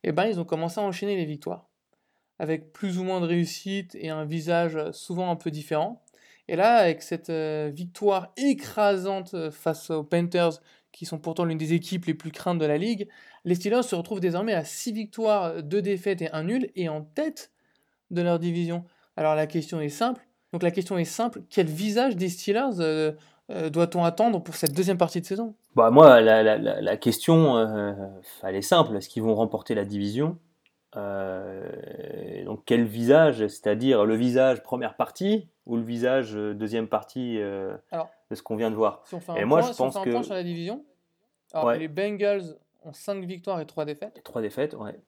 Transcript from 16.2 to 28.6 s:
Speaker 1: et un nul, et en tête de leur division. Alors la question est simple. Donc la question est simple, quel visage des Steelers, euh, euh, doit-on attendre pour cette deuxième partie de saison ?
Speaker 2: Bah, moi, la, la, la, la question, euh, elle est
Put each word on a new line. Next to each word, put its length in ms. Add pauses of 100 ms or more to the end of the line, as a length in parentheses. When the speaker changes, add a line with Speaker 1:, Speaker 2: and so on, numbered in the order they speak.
Speaker 1:
et 100
un 120
nul, 300
et 140
en 140
tête 500 (580)
de 120
leur 160
division. 480 (280)
Alors 200
la 120
question 320
est 120
simple. 360 (260)
Donc 100
la 80
question 260
est 80
simple, 460
quel 160
visage 480
des 140
Steelers, 500
euh, 320 (400)
euh, 200
doit-on 340
attendre 360
pour 140
cette 180
deuxième 260
partie 220
de 60
saison ? 300 (180)
Speaker 2:
Bah, 160
moi, 300
la, 240
la, 140
la, 220
la 160
question, 600
euh, 360 (520)
elle 100
est 80